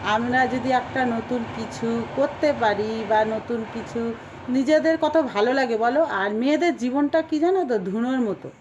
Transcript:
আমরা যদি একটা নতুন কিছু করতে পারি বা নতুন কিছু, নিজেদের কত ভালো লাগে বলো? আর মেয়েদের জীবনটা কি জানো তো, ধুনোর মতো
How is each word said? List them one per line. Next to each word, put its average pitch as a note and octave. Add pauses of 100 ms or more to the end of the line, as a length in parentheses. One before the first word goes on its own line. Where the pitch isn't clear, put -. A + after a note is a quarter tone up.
আমরা A#3+
যদি B3+
একটা B3+
নতুন A#3 (120)
কিছু A#3 (120)
করতে D4
পারি A3
বা A3
নতুন A3
কিছু, A#3 (360)
নিজেদের D4+
কত D#4
ভালো B3
লাগে B3+
বলো? A#3+
আর G#3
মেয়েদের C#4+
জীবনটা C#4+
কি D#4+
জানো F4+
তো, A#3+
ধুনোর A3+
মতো G3 (120)